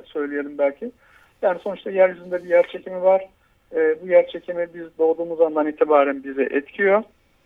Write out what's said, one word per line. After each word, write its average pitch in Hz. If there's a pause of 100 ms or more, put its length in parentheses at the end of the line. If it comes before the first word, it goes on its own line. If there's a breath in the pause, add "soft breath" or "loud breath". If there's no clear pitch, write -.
söyleyelim 143
belki. 143 (500 soft breath)
Yani 185
sonuçta 190
yeryüzünde 180
bir 180
yer 175
çekimi 185
var. 190 (500)
E, 160
bu 185
yer 175
çekimi 175
biz 165
doğduğumuz 160
andan 156
itibaren 147
bize 135
etkiyor. 196 (420)